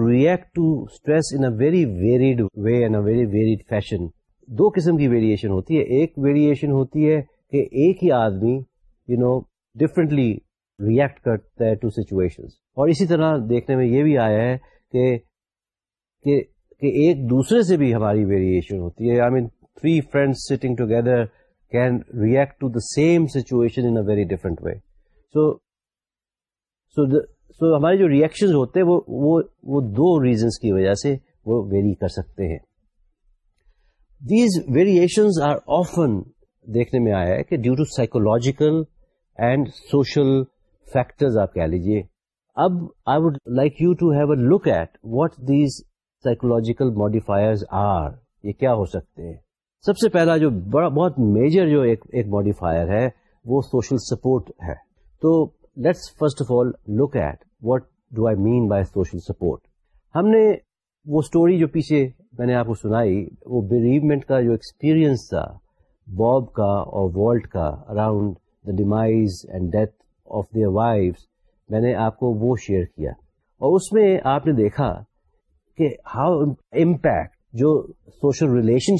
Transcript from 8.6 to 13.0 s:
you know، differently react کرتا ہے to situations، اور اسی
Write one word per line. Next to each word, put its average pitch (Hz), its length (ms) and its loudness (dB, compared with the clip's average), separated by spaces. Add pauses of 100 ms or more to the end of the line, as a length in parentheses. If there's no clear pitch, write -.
you 120 100 0
know، 123 140 2 (460)
differently 147 440 0 (640)
react 113 380 0
کرتا 113 400 -2
ہے 110 180 2
to 113 140 -2
situations، 92 520 -4 (240)
اور 139 200 0
اسی 170 140 0